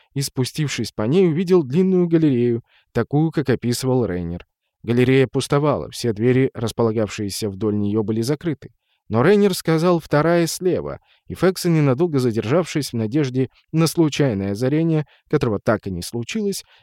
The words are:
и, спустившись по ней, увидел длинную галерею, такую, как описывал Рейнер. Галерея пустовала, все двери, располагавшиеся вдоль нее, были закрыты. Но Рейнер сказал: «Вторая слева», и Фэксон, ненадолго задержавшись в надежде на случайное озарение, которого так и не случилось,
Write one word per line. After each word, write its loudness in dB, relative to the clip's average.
и, -4
спустившись -4
по -4
ней, 2
увидел 2
длинную 2
галерею, 2
такую, 0
как -4
описывал 0
Рейнер. -6
Галерея 2
пустовала, -2
все -4
двери, 2
располагавшиеся -4
вдоль -4
нее, -2
были -2
закрыты. -6
Но 0
Рейнер 4
сказал: 0
«Вторая 0
слева», -4
и -10
Фэксон, 0
ненадолго 2
задержавшись 0
в -8
надежде -2
на 2
случайное 0
озарение, 0
которого 0
так 0
и -6
не -6
случилось, -6